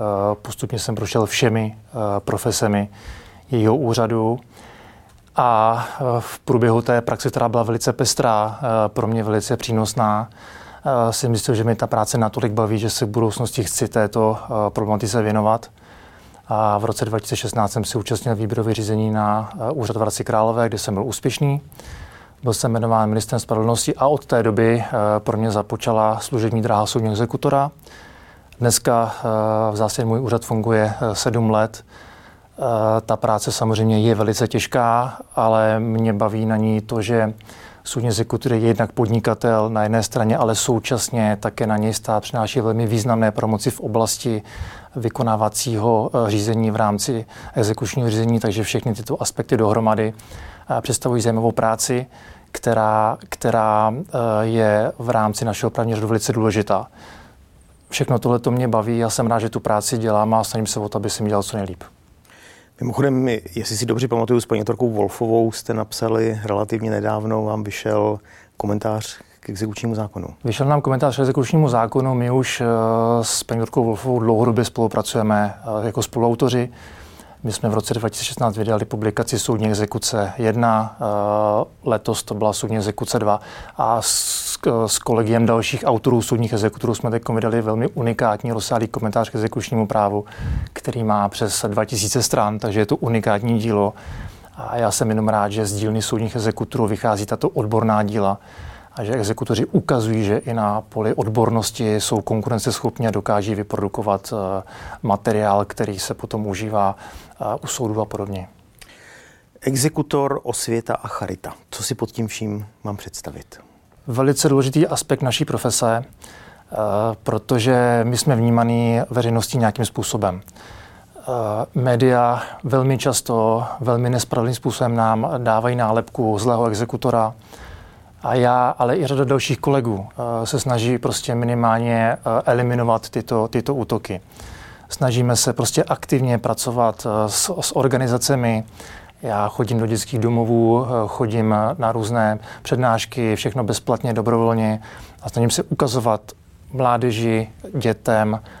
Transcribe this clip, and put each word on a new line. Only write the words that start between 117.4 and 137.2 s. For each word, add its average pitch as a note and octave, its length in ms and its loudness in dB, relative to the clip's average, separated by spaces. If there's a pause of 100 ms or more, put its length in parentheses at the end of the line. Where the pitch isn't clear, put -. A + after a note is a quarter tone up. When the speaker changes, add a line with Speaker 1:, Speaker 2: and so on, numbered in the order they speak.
Speaker 1:
my A#2+ 140 0
jsme C3+ 180 2
vnímaný A#2 640 4 (100)
veřejností A#2 480 0
nějakým A2+ 280 2
způsobem. G2+ 560 -2
Eh, - 800 -20 (540)
média B2 680 4 (200)
velmi C3 340 2
často, A2+ 640 2 (160)
velmi A#2+ 300 2
nespravedlivým B2 460 0
způsobem A#2+ 400 -2
nám A2+ 420 2
dávají A#2 380 2
nálepku A2+ 640 0
zlého A#2 280 2
exekutora. A2+ 640 0 (880)
A B2 120 0
já, B2 340 4
ale C3 280 0
i D#3 100 0
řada C3+ 160 0
dalších C3 360 0
kolegů, A#2 520 0
eh, A#2 340 -4
se B2+ 140 -2
snaží A#2+ 380 0
prostě A#2 380 -4
minimálně, A#2 760 2
eh, - 60 -4 (280)
eliminovat A#2+ 640 2
tyto, A2+ 380 0
tyto B2+ 280 -2
útoky. G#2+ 460 -4 (680)
Snažíme B2 460 2
se A#2+ 180 0
prostě C3 300 0
aktivně B2 540 0
pracovat, A#2 680 -2
eh, G#2+ 220 0